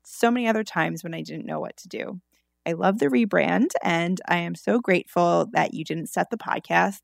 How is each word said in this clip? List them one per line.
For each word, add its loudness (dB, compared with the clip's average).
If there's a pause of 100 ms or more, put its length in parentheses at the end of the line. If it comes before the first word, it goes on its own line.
so 2
many 0
other 2
times -2
when -8
I -8
didn't -10
know -4
what -8
to -20
do. -8 (460)
I -2
love 2
the 2
rebrand, 2 (120)
and 0
I 2
am -4
so 0
grateful 2
that 2
you -6
didn't -6
set -2
the -6
podcast. -2